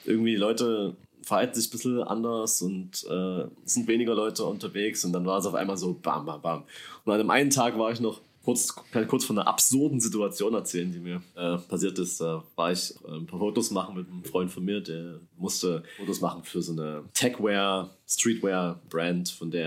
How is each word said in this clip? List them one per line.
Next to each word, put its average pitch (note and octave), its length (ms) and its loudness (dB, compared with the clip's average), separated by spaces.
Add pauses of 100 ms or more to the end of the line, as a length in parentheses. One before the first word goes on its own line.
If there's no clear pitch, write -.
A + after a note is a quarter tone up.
irgendwie A2+ 280 4
die G#2+ 40 2
Leute A2 600 2 (260)
verhalten G#2 320 2
sich A#2 140 0
ein - 40 -18
bisschen B2 300 0
anders A2+ 600 0
und, F#2 480 -4
äh, F#2 320 0 (220)
es - 100 -2
sind A#2 140 0
weniger A#2 260 4
Leute G#2+ 300 0
unterwegs G2+ 600 -2
und F2+ 80 0
dann F2+ 140 0
war F#2+ 140 2
es F2+ 60 0
auf F2 80 -2
einmal G2 220 0
so F2+ 240 -2
bam, D2 260 -2
bam, D2+ 140 -8
bam. E2 240 -2 (400)
Und G#2+ 80 2
an G#2+ 60 4
dem A2 120 2
einen C#3 200 6
Tag A#2+ 260 4
war A2+ 160 2
ich A#2+ 80 -4
noch A2+ 200 -2 (240)
kurz, - 300 0 (180)
kann A2+ 100 2
ich A2 60 -2
kurz B2+ 160 2
von G#2+ 140 0
einer F2+ 100 2
absurden C#3 520 4
Situation G#2 540 0
erzählen, F2+ 380 -2
die F2 80 -10
mir, F2 200 -6 (160)
äh, F2 220 0
passiert F2+ 400 -2
ist. F2 220 -2
Da D#2+ 220 -2 (120)
war E2+ 180 2
ich, - 220 -4 (120)
äh, D#2 100 -10
ein E2 100 -8
paar F2+ 140 -8
Fotos G#2+ 320 0
machen F#2 240 -2
mit F2+ 120 -8
einem F2+ 160 -12
Freund F#2 260 -2
von F2+ 140 -6
mir, G2+ 160 0
der E2 380 -8 (180)
musste F2 460 0 (160)
Fotos F#2 240 -4
machen E2 220 -2
für F2 180 -2
so F2 100 -4
eine D#2 300 -4 (120)
Techwear, G2 760 2 (180)
Streetwear-Brand, F2 1200 0
von E2 220 -8
der E2 160 -2